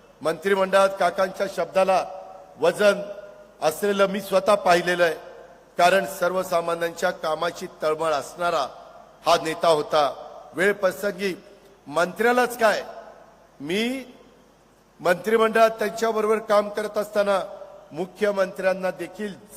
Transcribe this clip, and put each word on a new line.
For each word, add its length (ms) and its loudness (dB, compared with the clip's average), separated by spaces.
मंत्रिमंडळात 640 2
काकांच्या 460 0
शब्दाला 480 2
वजन 400 4
असलेलं 440 2
मी 140 -4
स्वतः 340 2
पाहिलेलं 500 2
आहे, 100 2
कारण 280 4
सर्वसामान्यांच्या 920 -2
कामाची 560 -4
तळमळ 300 0
असणारा 540 -2
हा 160 6
नेता 260 0
होता. 440 2
वेळ 180 2
प्रसंगी 600 -4
मंत्र्यालाच 720 0
काय, 240 2
मी 440 -4
मंत्रिमंडळात 680 2
त्यांच्याबरोबर 680 -2
काम 300 2
करत 300 -6
असताना 420 0
मुख्यमंत्र्यांना 960 -2
देखील 420 -10